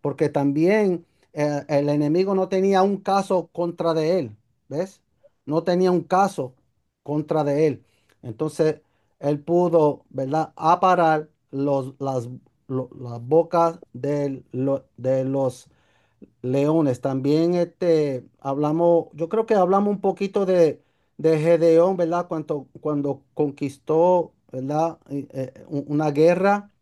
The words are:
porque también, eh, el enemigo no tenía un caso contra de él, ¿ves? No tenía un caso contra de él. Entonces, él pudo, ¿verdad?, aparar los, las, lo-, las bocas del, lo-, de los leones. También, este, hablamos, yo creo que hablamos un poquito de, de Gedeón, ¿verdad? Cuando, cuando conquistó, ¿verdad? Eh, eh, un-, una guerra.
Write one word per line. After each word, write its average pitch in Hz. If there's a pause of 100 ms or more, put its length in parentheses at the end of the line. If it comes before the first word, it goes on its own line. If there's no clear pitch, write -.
porque 143
también, 170 (260)
eh, 147
el 143
enemigo 151
no 190
tenía 190
un 196
caso 190
contra 170
de 160
él, 113 (320)
¿ves? 170 (460)
No 160
tenía 180
un 180
caso 180 (480)
contra 151
de 143
él. 120 (380)
Entonces, 151 (400)
él 147
pudo, 165
¿verdad?, 139
aparar 165 (220)
los, 139
las, 131 (400)
lo-, 127
las 120
bocas 165 (140)
del, 139
lo-, 135 (120)
de 131
los 135 (760)
leones. 139
También, 143
este, 160 (140)
hablamos, 160
yo 160
creo 226
que 226
hablamos 196
un 185
poquito 196
de, 175 (360)
de 160
Gedeón, 170
¿verdad? 175
Cuando, 151 (120)
cuando 143 (120)
conquistó, 156 (200)
¿verdad? 147 (120)
Eh, 139
eh, -
un-, 143
una 151
guerra. 175 (120)